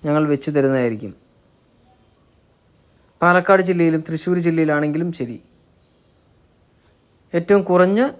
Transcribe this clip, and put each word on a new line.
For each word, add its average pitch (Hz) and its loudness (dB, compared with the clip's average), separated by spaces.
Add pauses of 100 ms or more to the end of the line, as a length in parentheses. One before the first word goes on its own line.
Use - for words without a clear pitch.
ഞങ്ങൾ 151 0 (100)
വെച്ച് 143 -4
തരുന്നതായിരിക്കും. 120 0 (2000)
പാലക്കാട് 180 4
ജില്ലയിലും 165 0
തൃശ്ശൂർ 170 -4 (100)
ജില്ലയിലാണെങ്കിലും 156 0 (120)
ശരി, 117 -10 (2000)
ഏറ്റവും 190 2
കുറഞ്ഞ 185 2 (180)